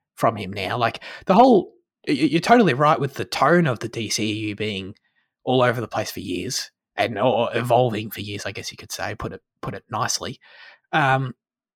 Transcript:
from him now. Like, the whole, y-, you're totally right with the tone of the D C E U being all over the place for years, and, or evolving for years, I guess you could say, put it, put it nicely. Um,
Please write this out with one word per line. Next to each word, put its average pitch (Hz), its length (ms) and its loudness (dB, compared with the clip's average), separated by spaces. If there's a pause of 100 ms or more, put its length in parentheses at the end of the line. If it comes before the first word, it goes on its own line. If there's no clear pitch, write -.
(160)
from 113 220 0
him 98 160 -8
now. 98 240 -4
Like, 117 260 -2 (220)
the 190 80 4
whole, 233 400 6 (340)
y-, 156 60 0
you're 143 260 2
totally 226 340 4
right 151 240 4
with 135 180 -4
the 110 100 -6
tone 165 420 4
of 117 120 -2
the 107 100 -8
D 110 200 -8
C 107 220 -2
E 104 40 -4 (160)
U 101 40 -8
being 98 400 -6 (480)
all 127 180 4
over 120 200 2
the 107 80 -6
place 110 220 -6
for 95 100 -10
years, 92 500 -6 (240)
and, 107 220 -2
or 110 380 2
evolving 117 560 0
for 107 100 -12
years, 101 240 -10
I 101 60 -8
guess 95 200 -12
you - 60 -18
could - 140 -16
say, 101 240 -8
put - 180 -10
it, - 80 -16 (200)
put - 120 -8
it 98 160 -14
nicely. 123 500 -6 (520)
Um, 135 420 2 (420)